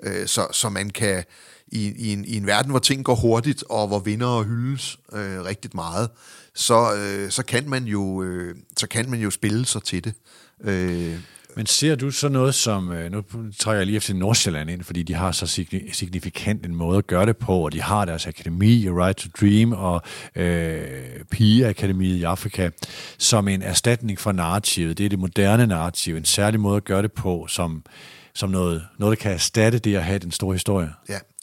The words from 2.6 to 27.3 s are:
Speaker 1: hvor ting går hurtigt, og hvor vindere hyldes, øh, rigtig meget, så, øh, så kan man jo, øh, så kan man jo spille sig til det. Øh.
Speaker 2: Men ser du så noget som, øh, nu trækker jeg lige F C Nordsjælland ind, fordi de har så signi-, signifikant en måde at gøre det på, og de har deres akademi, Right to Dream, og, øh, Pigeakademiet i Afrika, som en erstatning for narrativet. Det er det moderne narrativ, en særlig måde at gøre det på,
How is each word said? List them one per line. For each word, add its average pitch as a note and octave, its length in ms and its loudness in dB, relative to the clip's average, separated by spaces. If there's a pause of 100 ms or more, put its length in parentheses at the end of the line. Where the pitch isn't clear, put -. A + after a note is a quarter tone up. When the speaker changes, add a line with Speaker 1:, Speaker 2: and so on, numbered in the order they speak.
Speaker 1:
hvor C3+ 80 2
ting C3+ 260 0
går B2+ 100 4
hurtigt, A#2 560 2
og G#2+ 180 2
hvor G2+ 100 0
vindere A2 460 0
hyldes, A#2+ 540 -4 (140)
øh, G2 320 -8
rigtig G2 300 -8
meget, F2+ 360 -4 (440)
så, A#2 420 4
øh, G2+ 340 -4
så B2+ 140 -4
kan C3 260 -2
man C3 140 -4
jo, G2 380 -2
øh, F2 340 -6 (200)
så - 120 -2
kan B2 220 -2
man A#2+ 100 -2
jo G#2 100 0
spille A2 360 -2
sig A2 160 -4
til F2+ 220 -4
det. A2+ 100 -6 (460)
Øh. F2+ 540 -2 (420)
Speaker 2:
Men A2 100 -4
ser D3+ 280 2
du C3+ 160 -2
så C#3+ 180 -2
noget C3+ 260 4
som, F#2+ 380 0
øh, E2+ 200 -6
nu G#2 100 -4 (360)
trækker G#2+ 220 2
jeg F#2 60 2
lige G#2+ 140 0
F - 40 -4
C - 60 -4
Nordsjælland F#2 600 0
ind, F2 140 -8
fordi F2 180 -4
de E2 120 -4
har F2 180 0
så E2+ 140 -2
signi-, - 460 -6
signifikant F#2 720 -4
en F2 80 -4
måde E2+ 240 2
at G#2 80 2
gøre F2+ 200 4
det A2+ 100 2
på, - 160 -2 (120)
og D2 80 -2
de D#2+ 100 -6
har G#2 220 0
deres E2 220 -6
akademi, F#2+ 640 4
Right F2+ 260 2
to - 120 -10 (120)
Dream, G#2 320 6
og, F#2 300 -2 (340)
øh, D#2+ 960 -4
Pigeakademiet G2+ 840 4
i F2 60 -2
Afrika, F2+ 480 -2 (480)
som G2+ 300 4
en F#2+ 140 0
erstatning G#2+ 560 0
for G#2 140 0
narrativet. E2+ 640 0
Det G2+ 80 0
er G2+ 40 0
det G2 80 -2
moderne G2+ 480 4
narrativ, E2+ 500 -2
en D#2+ 80 -6
særlig G#2+ 360 2
måde G2+ 160 2
at G2+ 80 0
gøre F#2+ 180 2
det G#2 100 -2
på, F2+ 360 -4